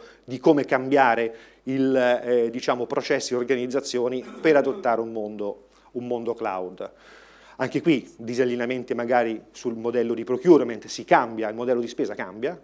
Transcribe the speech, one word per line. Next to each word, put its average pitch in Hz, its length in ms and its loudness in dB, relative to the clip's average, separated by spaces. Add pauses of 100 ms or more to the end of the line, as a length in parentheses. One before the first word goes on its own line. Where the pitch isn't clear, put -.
(240)
di 127 160 -10
come 143 260 4
cambiare 127 720 2 (280)
il, 131 320 0
eh, 123 540 2
diciamo, 123 360 -2
processi 131 480 -2
e 123 40 2
organizzazioni 123 880 -2 (160)
per 160 140 6
adottare 120 460 0
un 113 100 -8
mondo, 107 560 -8 (240)
un 123 160 -8
mondo 117 260 -4
cloud. 95 580 -8 (680)
Anche 131 220 -2
qui 147 260 2 (100)
disallineamenti 123 760 -2
magari 117 460 0 (120)
sul 117 240 -6
modello 117 380 -2
di 113 100 -6
procurement, 123 640 4
si 113 200 -10
cambia, 113 440 2
il 107 60 -6
modello 123 240 0
di 120 80 -2
spesa 107 260 -4
cambia, 113 500 -8